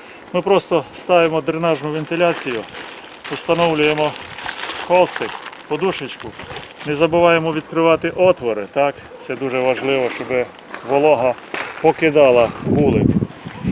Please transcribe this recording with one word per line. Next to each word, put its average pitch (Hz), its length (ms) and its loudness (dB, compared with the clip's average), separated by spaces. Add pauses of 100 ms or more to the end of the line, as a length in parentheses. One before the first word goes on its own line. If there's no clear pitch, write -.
(340)
Ми 180 80 0
просто 175 420 2 (100)
ставимо 165 480 2
дренажну 160 500 -2
вентиляцію, 160 680 -2 (720)
встановлюємо 151 800 2 (760)
холстик, 175 420 2 (380)
подушечку. 151 640 -6 (580)
Не 147 80 -2
забуваємо 165 580 2
відкривати 160 560 0
отвори, 123 640 0
так? 139 220 0 (240)
Це - 160 -8
дуже 131 240 -4
важливо, 127 560 0
щоб 123 300 -4 (440)
волога 135 440 4 (480)
покидала 143 680 6 (160)
вулик. - 420 2 (640)